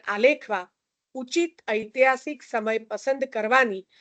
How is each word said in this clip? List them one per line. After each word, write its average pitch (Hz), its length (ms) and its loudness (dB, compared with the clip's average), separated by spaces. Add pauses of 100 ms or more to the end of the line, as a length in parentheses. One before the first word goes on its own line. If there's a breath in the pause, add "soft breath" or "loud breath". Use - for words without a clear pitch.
આલેખવા 208 640 0 (440)
ઉચિત 330 480 -4 (100)
ઐતિહાસિક 254 720 0
સમય 220 340 -2
પસંદ 226 460 -4
કરવાની 220 640 0 (140)